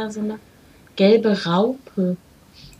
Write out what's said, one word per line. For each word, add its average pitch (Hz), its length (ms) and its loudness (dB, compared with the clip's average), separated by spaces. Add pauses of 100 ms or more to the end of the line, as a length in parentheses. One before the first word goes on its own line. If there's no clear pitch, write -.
da 208 40 -10
so 208 100 -10
eine 214 180 -8 (580)
gelbe 208 500 2
Raupe 185 720 -2 (640)